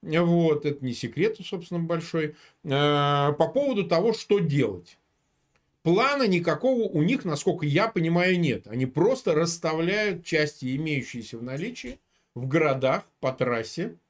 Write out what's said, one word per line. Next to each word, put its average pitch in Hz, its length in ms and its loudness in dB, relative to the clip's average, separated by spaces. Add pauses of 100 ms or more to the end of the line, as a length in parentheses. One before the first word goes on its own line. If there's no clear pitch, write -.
Вот, 165 640 2
это 143 180 -4
не 127 80 -2
секрет, 151 520 -2
собственно, 175 360 -8
большой. 165 560 -4 (260)
Э, 143 720 2
по 160 160 0
поводу 254 360 0
того, 175 280 2
что 214 260 0
делать. 135 600 -2 (840)
Плана 247 460 2
никакого 180 540 2
у 170 200 0
них, 226 220 0
насколько 165 420 -2
я 165 220 2
понимаю, 180 500 2
нет. 127 300 0
Они 123 180 -2
просто 196 480 2
расставляют 170 920 -2
части, 147 520 -2
имеющиеся 131 640 -6
в 113 40 -10
наличии, 135 560 -10 (380)
в 127 100 -6
городах, 135 560 2 (160)
по 131 140 -2
трассе. 123 640 -4 (140)